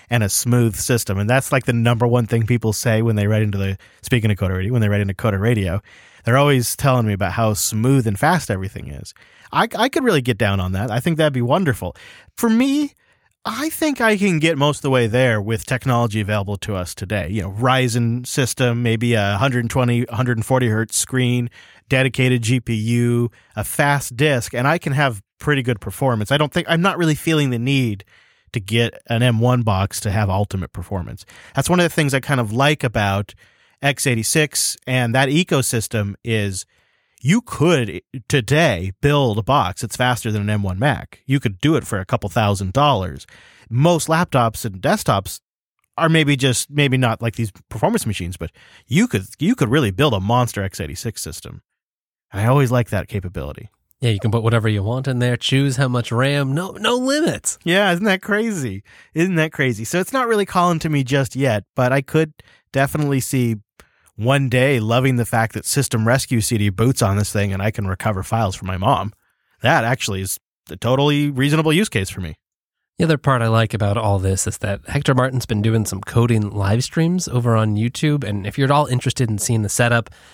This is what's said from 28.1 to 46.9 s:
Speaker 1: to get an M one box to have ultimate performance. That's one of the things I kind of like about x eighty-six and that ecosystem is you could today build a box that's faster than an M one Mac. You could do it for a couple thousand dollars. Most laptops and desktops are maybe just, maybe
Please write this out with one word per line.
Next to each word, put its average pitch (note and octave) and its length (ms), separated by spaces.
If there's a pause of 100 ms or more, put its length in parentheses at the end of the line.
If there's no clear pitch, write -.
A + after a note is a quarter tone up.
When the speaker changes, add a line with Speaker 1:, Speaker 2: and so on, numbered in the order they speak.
Speaker 1:
to A#2+ 60
get A2+ 480
an A#2 140
M A#2+ 180
one B2 220
box G2 380
to A2 100
have G#2 180
ultimate F#2+ 460
performance. F2 500 (300)
That's C#3 160
one F3+ 100
of F3 40
the E3+ 60
things C#3+ 260
I C3 60
kind C3+ 180
of G#2+ 120
like C#3 320
about G#2 520 (440)
x C#3 280
eighty-six C3 680 (120)
and B2 260
that C3+ 160
ecosystem B2 920
is G#2 420 (560)
you F#3+ 200
could B2 600 (260)
today B2+ 640 (100)
build C#3 380
a G#2+ 40
box A#2 380
that's - 140
faster B2 360
than G#2 120
an G#2 60
M G#2+ 140
one F#2 140
Mac. B2+ 480
You C3+ 140
could G#2 200
do D#3 160
it A#2+ 100
for A2 120
a F#2+ 80
couple G#2+ 240
thousand G2+ 420
dollars. G2 540 (420)
Most D3 400
laptops D3+ 560
and F#2+ 160
desktops A#2+ 600 (580)
are D#3+ 120
maybe D#3 260
just, B2+ 340
maybe C#3+ 280